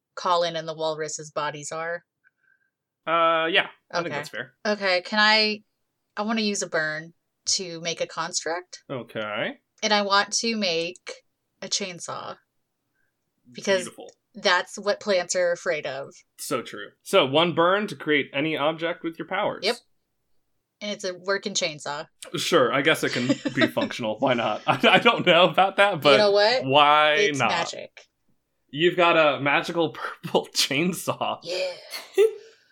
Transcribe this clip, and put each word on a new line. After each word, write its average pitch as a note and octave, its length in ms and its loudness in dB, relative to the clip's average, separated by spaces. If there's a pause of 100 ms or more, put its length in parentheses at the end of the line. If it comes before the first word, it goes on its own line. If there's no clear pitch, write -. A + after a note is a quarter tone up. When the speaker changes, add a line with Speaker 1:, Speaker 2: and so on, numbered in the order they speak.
(160)
Speaker 1:
Colin E3+ 400 0
and D#3+ 120 -8
the D#3+ 80 -6
walrus's D#3 560 -6
bodies D3 400 -6
are? E3 320 -8 (1040)
Speaker 2:
Uh, E3 400 2
yeah, F#3 200 2 (240)
I E3+ 60 -4
think E3+ 100 -4
Speaker 1:
Okay. - 80 -8
Speaker 2:
that's D3 140 -8
fair. A#2+ 240 -12 (120)
Speaker 1:
Okay, G3 360 0
can G#3+ 180 -4
I, G#3+ 440 2 (520)
I G#3 80 -6
wanna A3+ 180 -2
use G#3 200 -2
a F3+ 80 -6
burn D#3 440 -4 (320)
to E3+ 360 -4
make E3+ 200 -4
a F3 60 -4
construct. E3 840 -6
Speaker 2:
Okay. A#2 680 -6 (240)
Speaker 1:
And G#3+ 120 0
I G#3 100 2
want G3+ 300 0
to A3+ 240 -2
make E3+ 680 -6 (380)
a F#3+ 60 -12
chainsaw. D#3+ 680 -8 (1120)
Because D3 320 -2
Speaker 2:
Beautiful. - 280 -16 (240)
Speaker 1:
that's F#3+ 420 -2
what G3+ 220 -4
plants F3+ 360 -2
are F3+ 160 0
afraid E3+ 360 -4
of. C#3 260 -10 (240)
Speaker 2:
So B2+ 240 -6
true. G#2 280 -14 (140)
So F3+ 220 6
one D3+ 300 2
burn F#3+ 320 2
to F3 80 -10
create D3 380 0
any D3+ 220 -2
object D#3+ 480 -4
with E3 140 -8
your D#3+ 100 -10
powers. F#3 380 -4
Speaker 1:
Yep. G#3 120 -2 (1040)
And G#3 100 -8
it's G#3 120 -12
a F#3 120 -6
working G3 400 -4
chainsaw. D3+ 520 -6 (280)
Speaker 2:
Sure, C#3 380 4
I C#3 80 2
guess D#3 220 2
it C3+ 100 0
can B2 140 -2 (280)
be A2+ 120 4
Speaker 1:
<laughs> - 0 -
Speaker 2:
functional. G#2+ 520 -4
Why - 160 2
not? A2+ 280 -2
<laughs> - 40 -14
I, C3+ 200 2
I F#3 120 8
don't A3 260 2
know F3 200 6
about F#3+ 320 2
that, G3+ 240 2
but D3 100 6
Speaker 1:
You G#3+ 80 8
know G#3 120 4
what? G#3+ 340 4
Speaker 2:
why D3 500 6
Speaker 1:
It's D3+ 240 2
Speaker 2:
not? A#2 100 2
Speaker 1:
magic. - 580 -6 (600)
Speaker 2:
You've E3 260 2
got E3+ 220 4
a C#3+ 240 4
magical E3 480 0
<laughs> - 340 -12
purple - 300 -2
chainsaw. C3+ 880 -2
Speaker 1:
Yeah. F#3 280 -6 (1000)